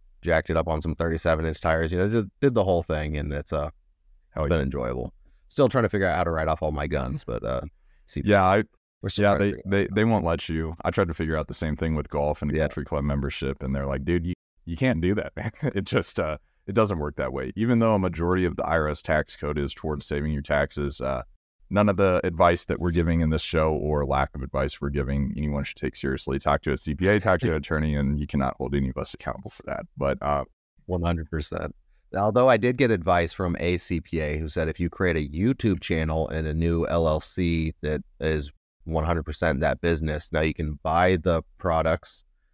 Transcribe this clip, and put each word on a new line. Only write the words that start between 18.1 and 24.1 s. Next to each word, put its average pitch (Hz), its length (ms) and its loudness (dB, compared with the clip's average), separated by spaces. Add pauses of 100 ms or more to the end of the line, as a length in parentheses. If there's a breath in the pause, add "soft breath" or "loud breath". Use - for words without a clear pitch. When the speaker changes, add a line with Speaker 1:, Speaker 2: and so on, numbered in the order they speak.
Speaker 2:
of 82 100 0
the - 100 -4
I 80 120 2
R 78 100 2
S 76 140 -4
tax 78 340 0
code 73 240 -4
is 71 140 -2
towards 76 320 -6
saving 76 260 -2
your 71 100 -2
taxes, 71 600 -2
uh, 64 200 -4 (480)
none 101 200 4
of 92 80 2
the 92 260 4
advice 87 420 4
that - 140 -2
we're 87 120 0
giving 85 300 2
in 78 80 2
this 78 120 0
show 80 320 2
or 73 320 0
lack 67 280 0